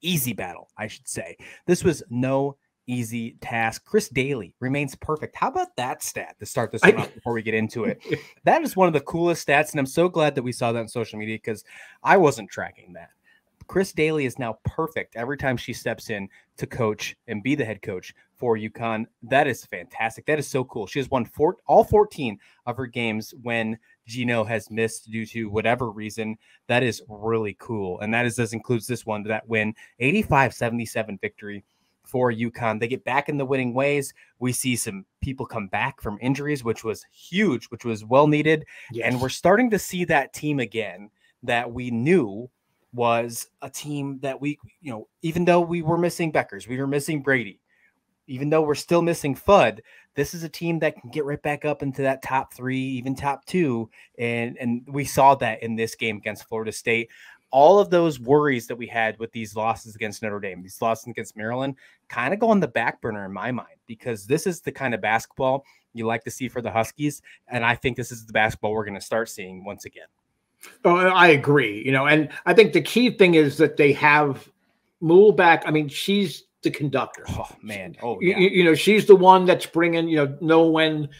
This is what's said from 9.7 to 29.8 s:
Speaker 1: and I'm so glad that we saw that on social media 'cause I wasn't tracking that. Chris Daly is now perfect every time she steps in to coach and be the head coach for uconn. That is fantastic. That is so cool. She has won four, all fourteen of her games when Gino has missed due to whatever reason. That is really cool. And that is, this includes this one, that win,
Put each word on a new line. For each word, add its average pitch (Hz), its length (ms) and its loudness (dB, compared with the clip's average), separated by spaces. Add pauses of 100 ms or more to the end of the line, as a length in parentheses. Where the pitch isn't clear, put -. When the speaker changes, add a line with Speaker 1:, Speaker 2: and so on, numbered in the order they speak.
Speaker 1:
and 147 80 -4
I'm 135 60 0
so 165 220 0
glad 156 260 0
that 131 80 -4
we 123 100 -6
saw 117 200 -2
that 117 80 -2
on 113 80 -10
social 110 300 -8
media 107 200 -8
'cause 107 240 -10 (400)
I 165 140 6
wasn't 123 340 4
tracking 92 440 -14
that. 85 160 -20 (580)
Chris 190 240 -2
Daly 156 340 0
is 120 140 -6
now 113 240 -6
perfect - 500 -6
every 123 240 -6
time 131 180 -2
she - 160 -10
steps 113 380 -8
in 98 180 -8 (280)
to - 100 -8
coach - 500 -4 (120)
and 104 160 -8
be 135 100 0
the 139 100 -2
head 104 160 -8
coach 92 320 -10 (220)
for 113 240 -2
uconn. 110 480 -6 (160)
That 131 240 2
is 123 180 -4
fantastic. 110 640 -8
That 151 140 0
is - 80 -8
so 131 160 -2
cool. 107 240 -10
She - 100 -6
has 127 100 -4
won 127 160 -2
four, 160 420 0
all 180 180 6
fourteen 160 560 0 (260)
of 120 100 -6
her 131 100 -8
games 117 460 -4 (100)
when 113 360 -4 (260)
Gino 120 380 -2
has 107 260 -4
missed 110 420 -6
due 113 160 -6
to 113 220 -8
whatever 110 420 0
reason. 107 460 -8 (300)
That 123 160 0
is 117 260 -2
really 107 520 -4
cool. 95 400 -8
And 107 120 -4
that 120 140 0
is, 117 80 -4
this 113 180 -4
includes 117 360 -6
this 117 180 -8
one, 107 160 -6
that 110 260 -8
win, 107 260 -2 (260)